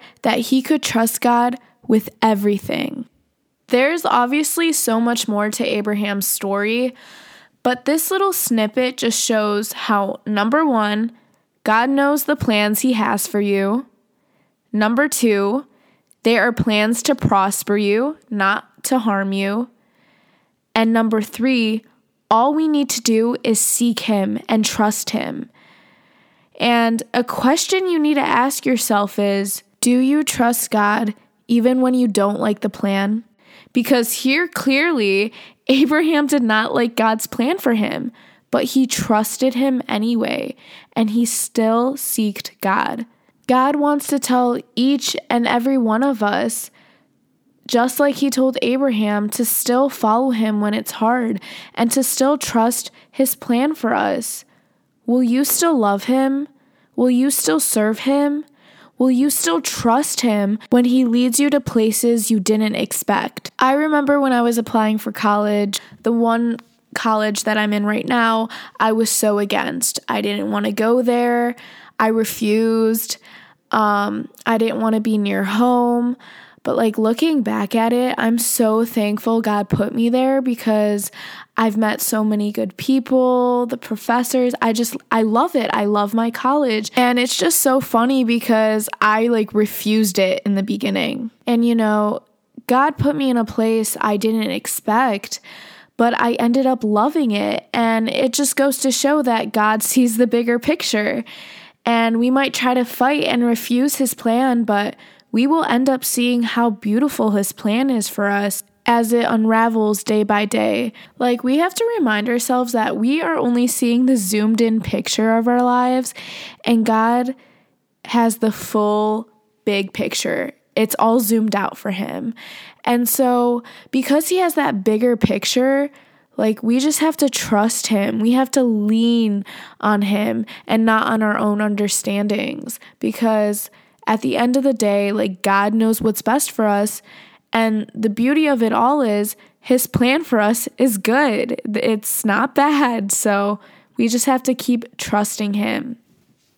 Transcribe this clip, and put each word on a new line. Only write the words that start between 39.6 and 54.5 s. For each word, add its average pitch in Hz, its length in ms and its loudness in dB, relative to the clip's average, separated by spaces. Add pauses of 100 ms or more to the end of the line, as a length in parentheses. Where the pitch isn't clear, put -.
anyway, 220 680 -2 (380)
and 226 160 0
he 233 160 2
still 233 680 0
seeked - 680 -6
God. 196 420 -2 (420)
God 262 300 4
wants 294 300 0
to 285 120 -2
tell 247 400 0 (160)
each 262 400 0 (140)
and 240 180 0
every 240 300 2
one 226 260 2
of 262 200 0
us, 208 480 -2 (960)
just 247 340 0
like 285 140 2
he 277 160 -2
told 262 320 0
Abraham, 214 680 0
to 240 140 -2
still 254 460 0
follow 240 400 0
him 220 320 0
when 208 100 0
it's 220 200 -6
hard 226 460 0 (360)
and 233 160 0
to 269 120 2
still 262 360 0
trust 240 520 -2 (200)
his 262 240 0
plan 262 400 -2
for 233 180 -2
us. - 540 -2 (580)